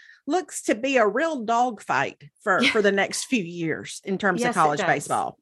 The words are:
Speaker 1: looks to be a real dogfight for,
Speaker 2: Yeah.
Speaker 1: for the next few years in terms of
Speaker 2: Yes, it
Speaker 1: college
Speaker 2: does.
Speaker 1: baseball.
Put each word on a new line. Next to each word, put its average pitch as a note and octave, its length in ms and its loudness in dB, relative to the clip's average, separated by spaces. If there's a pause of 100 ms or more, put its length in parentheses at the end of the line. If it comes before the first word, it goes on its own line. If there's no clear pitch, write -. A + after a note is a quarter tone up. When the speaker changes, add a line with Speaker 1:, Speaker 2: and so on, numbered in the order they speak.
(260)
Speaker 1:
looks - 360 -4
to C#4+ 120 0
be C4 220 -2
a A3 100 4
real C#4 380 0
dogfight A#3 800 -2 (200)
for, G3+ 200 2
Speaker 2:
Yeah. C#4 80 4
Speaker 1:
for A3 120 2
the G3+ 100 4
next - 320 0
few A#3 180 0
years E3 640 -6
in G3 120 -2
terms G3 240 0
of A#3+ 60 -2
Speaker 2:
Yes, A#3+ 100 -2
it - 20 2
Speaker 1:
college D3+ 220 4
Speaker 2:
does. F#3 60 0
Speaker 1:
baseball. C#3 560 -2